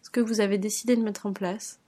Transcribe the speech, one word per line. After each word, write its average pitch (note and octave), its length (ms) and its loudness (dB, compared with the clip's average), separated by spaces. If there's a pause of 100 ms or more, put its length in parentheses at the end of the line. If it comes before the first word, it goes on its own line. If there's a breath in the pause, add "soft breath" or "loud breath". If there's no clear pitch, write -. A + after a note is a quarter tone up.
ce - 80 -20
que A#3+ 100 0
vous A3 220 2
avez G3+ 160 4
décidé G#3+ 380 2
de A3+ 80 2
mettre G#3 240 -4
en G3 60 -2
place. G3 540 -6